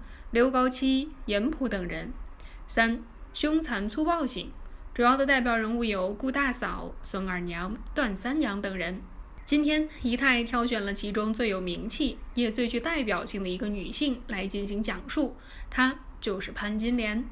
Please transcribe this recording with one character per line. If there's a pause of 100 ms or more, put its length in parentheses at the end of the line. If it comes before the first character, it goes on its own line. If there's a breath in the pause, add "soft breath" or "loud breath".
(300 loud breath)
刘
高
妻、 (140)
严
普
等
人。 (540 loud breath)
三、 (320)
凶
残
粗
暴
型， (440 loud breath)
主
要
的
代
表
人
物
有
顾
大
嫂、
孙
二
娘、 (180)
段
三
娘
等
人。 (420)
今
天， (140)
姨
太
挑
选
了
其
中
最
有
名
气 (180)
也
最
具
代
表
性
的
一
个
女
性
来
进
行
讲
述， (340 loud breath)
她 (180)
就
是
潘
金
莲。